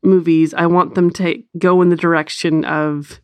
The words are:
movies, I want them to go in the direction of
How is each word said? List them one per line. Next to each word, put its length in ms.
movies, 500
I 140
want 300
them 160
to 300
go 220
in 80
the 80
direction 680
of 600